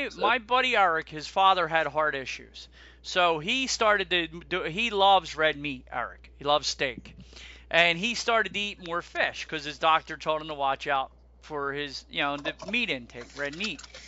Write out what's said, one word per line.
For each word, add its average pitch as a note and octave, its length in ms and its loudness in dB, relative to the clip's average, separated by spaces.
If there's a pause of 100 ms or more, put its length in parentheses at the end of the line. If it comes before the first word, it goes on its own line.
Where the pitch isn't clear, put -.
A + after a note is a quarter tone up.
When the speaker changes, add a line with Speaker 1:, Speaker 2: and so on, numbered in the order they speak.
Speaker 1:
you? A#3 80 -6
So F3 100 -10
Speaker 2:
my A3+ 160 4
buddy B3 400 0
Eric, E3 320 2
his D3+ 180 -10
father F#3+ 400 4
had D#3+ 200 2
heart D3+ 280 0
issues, A#2+ 520 -10 (340)
so F3 380 2
he B3 280 -2
started G#3 440 2
to F3 160 2
do, E3+ 360 -6
he G#3 280 -2
loves F#3+ 440 6
red D3+ 220 2
meat, C#3+ 340 -8
Eric. A#2 460 -8
He C#3+ 80 -10
loves C#3+ 220 2
steak, - 480 -6 (560)
and E3+ 260 4
he A3 160 -4
started G#3+ 400 0
to G3+ 60 -6
eat G3+ 260 -8
more E3 160 -4
fish E3 440 -4
'cause D3+ 180 -8
his D3 160 -10
doctor D#3+ 360 2
told D#3 260 -2
him D#3 80 -12
to D3+ 40 -6
watch C3+ 320 -2
out C3+ 260 -2 (300)
for C#3 320 -6
his, C#3+ 380 -8
you D#3+ 100 -4
know, C#3+ 160 -2
the D#3 160 -8 (180)
meat A3+ 200 -2
intake, B2 340 -8 (100)
red C#3+ 200 -6
meat. F#3 260 -8 (260)